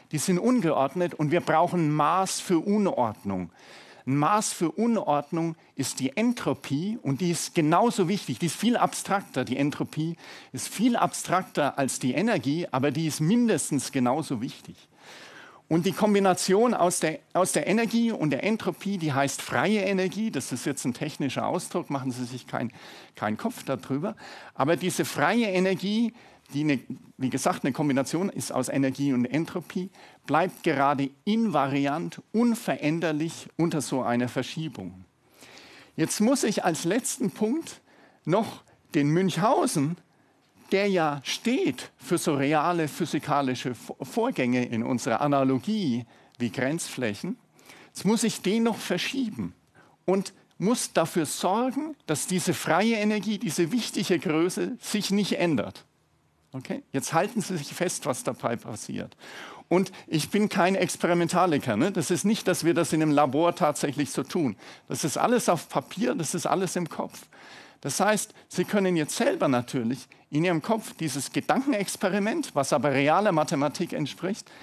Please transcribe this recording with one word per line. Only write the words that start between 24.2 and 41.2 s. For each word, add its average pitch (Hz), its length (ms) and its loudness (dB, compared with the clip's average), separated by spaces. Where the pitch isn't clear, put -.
Aber 143 240 0
diese 175 260 -2
freie 196 440 2
Energie, 190 680 0
die 143 80 0
eine, 147 180 2
wie 131 120 -2
gesagt, 180 360 0
eine - 80 2
Kombination 151 560 0
ist - 240 -8
aus 127 160 0
Energie 139 420 0
und 123 140 2
Entropie, 170 640 -4
bleibt 165 380 0
gerade 139 460 2
invariant, 151 960 0
unveränderlich 165 1300 0
unter 160 240 2
so 127 200 -2
einer 120 280 0
Verschiebung. 107 720 -6
Jetzt 160 240 0
muss 262 240 4
ich - 180 0
als 170 220 0
letzten 196 440 0
Punkt 254 520 -4
noch 208 400 0
den 143 140 4
Münchhausen, 180 880 2
der 202 160 2
ja 156 340 2